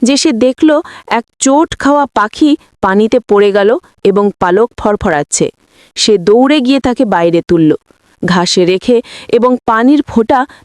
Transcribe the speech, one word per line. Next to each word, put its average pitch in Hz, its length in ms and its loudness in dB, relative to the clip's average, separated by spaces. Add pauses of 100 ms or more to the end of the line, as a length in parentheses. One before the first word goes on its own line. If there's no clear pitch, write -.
যে 262 140 2
সে 311 160 0
দেখল 262 480 0 (260)
এক 233 180 -4 (140)
চোট 285 400 -2
খাওয়া 285 280 0
পাখি 277 500 -2 (240)
পানিতে 208 400 0
পড়ে 202 320 0
গেল 208 260 0 (260)
এবং 202 340 0
পালক 196 400 0
ফরফরাচ্ছে। 170 720 -2 (440)
সে 208 240 0
দৌড়ে 247 420 2
গিয়ে 262 200 0
তাকে 254 240 -2
বাইরে 170 440 0
তুলল, 160 260 2 (500)
ঘাসে 175 400 0
রেখে 190 380 0 (260)
এবং 247 280 2 (100)
পানির 254 360 2
ফোঁটা 254 440 0 (180)